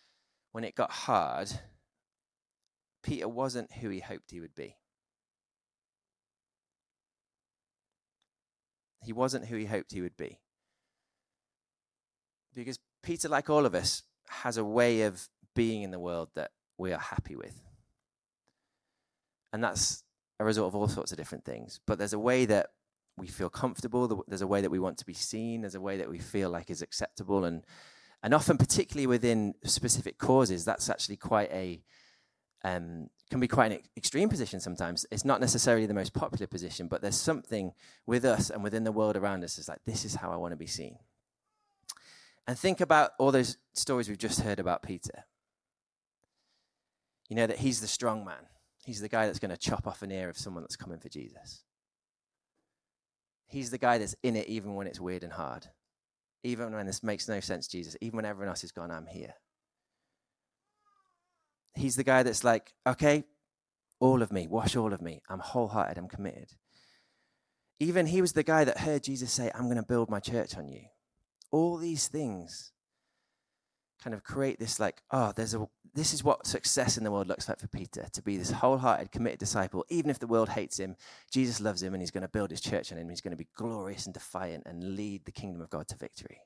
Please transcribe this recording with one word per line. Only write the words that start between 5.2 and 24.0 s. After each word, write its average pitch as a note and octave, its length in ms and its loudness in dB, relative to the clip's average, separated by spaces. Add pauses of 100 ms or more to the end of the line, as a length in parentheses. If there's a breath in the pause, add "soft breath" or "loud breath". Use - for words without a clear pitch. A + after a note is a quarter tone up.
He A2+ 100 -8
wasn't B2+ 320 0
who A2+ 120 -6
he G#2+ 80 -4
hoped G2+ 280 -4
he G2 80 -6
would F2 160 -6
be. - 220 -10 (2250)
Because B2 240 -10 (240)
Peter, E3+ 260 -2
like C#3+ 200 2
all D3+ 180 8
of F2 80 2
us, - 260 0 (260)
has A#2 300 -4
a A2 80 2
way A2+ 380 6
of G2 260 -2 (240)
being A2+ 300 2
in F#2+ 80 -6
the F#2 80 -8
world E2+ 340 -4
that - 180 -6 (260)
we F#2 140 -4
are D#2+ 80 -2
happy - 360 -6
with. - 260 -14 (1900)
And A2 100 -2
that's - 400 0 (360)
a G#2+ 40 0
result G#2+ 240 2
of F#2+ 80 -4
all G#2 120 2
sorts - 240 -2
of E2 60 -8
different - 280 -10
things. A1+ 400 -12
But F#2+ 140 0
there's G2+ 140 -2
a G#2 60 0
way B2 260 4
that G#2 260 4 (440)
we F#2 120 -12
feel F2 220 -4
comfortable, B2 600 -2